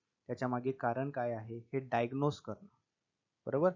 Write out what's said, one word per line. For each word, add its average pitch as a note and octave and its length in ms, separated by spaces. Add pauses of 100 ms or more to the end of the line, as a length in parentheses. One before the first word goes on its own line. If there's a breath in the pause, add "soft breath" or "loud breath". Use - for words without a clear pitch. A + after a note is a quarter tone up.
(280)
त्याच्या B2+ 200
मागे B2 240
कारण C3 380
काय A#2+ 220
आहे, A2+ 260
हे C3 220
डायग्नोज C3 600
करणं, - 280 (800)
बरोबर, E3 300